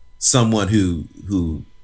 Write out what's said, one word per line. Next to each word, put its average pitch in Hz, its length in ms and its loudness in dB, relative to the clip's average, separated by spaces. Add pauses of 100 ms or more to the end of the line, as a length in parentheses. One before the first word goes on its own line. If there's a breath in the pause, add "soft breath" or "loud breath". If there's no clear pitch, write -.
(180)
someone 110 500 2
who, 92 360 0 (220)
who, 82 380 -4 (200)